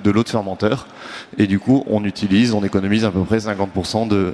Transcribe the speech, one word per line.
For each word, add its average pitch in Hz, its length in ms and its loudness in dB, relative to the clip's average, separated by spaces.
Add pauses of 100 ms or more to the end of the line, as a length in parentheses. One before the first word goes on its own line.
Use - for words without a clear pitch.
de 101 80 2
l'autre 110 200 2
fermenteur. 107 560 -2 (500)
Et 107 100 4
du 98 120 2
coup, 131 300 2
on 104 160 0
utilise, 104 500 2
on 104 100 0
économise 101 400 0
à 107 60 2
peu 92 120 0
près 110 180 0
cinquante 98 320 -4
pour 92 120 -2
cent 113 220 -2
de, 98 280 0